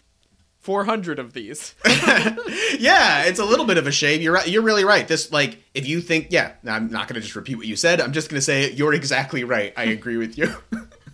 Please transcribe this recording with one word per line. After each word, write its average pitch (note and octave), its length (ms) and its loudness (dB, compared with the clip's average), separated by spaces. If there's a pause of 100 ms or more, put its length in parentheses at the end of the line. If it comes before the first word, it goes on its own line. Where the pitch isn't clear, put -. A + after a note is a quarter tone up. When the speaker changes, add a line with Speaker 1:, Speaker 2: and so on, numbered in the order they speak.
(600)
Speaker 1:
four G3 260 -2
hundred F#3 340 -4
of A#2 140 -12
these. B2 460 -12
<laughs> - 60 0
Speaker 2:
<laughs> - 0 - (960)
Yeah, A3+ 440 4
it's F#3 160 0
a G#3 60 0
little C4 200 2
bit F#3 120 2
of C#3 100 2
a C#3 40 -2
shame. D3+ 300 2
You're E3 120 2
right. F3+ 140 2
You're G3+ 140 2
really G#3+ 240 2
right. G#3 220 4
This, D#3+ 240 -2
like, C#3+ 260 0 (160)
if C3+ 140 -6
you E3 140 -2
think, D#3+ 280 -2
yeah, C3 220 0 (140)
I'm A2+ 260 -4
not G#2 160 -6
gonna A#2 140 -8
just G#2 140 -12
repeat A#2+ 200 -10
what A2 100 -12
you G#2+ 100 -6
said. E3+ 260 4
I'm B2+ 120 -4
just D3+ 160 -4
gonna C#3+ 120 -4
say C#3 300 0
you're C#3+ 220 0
exactly C3+ 500 -2
right. A2+ 340 -2
I A#2 80 -2
agree A#2 320 -4
with A2+ 200 -6
you. D#3 160 -2 (180)
<laughs> - 160 -8 (260)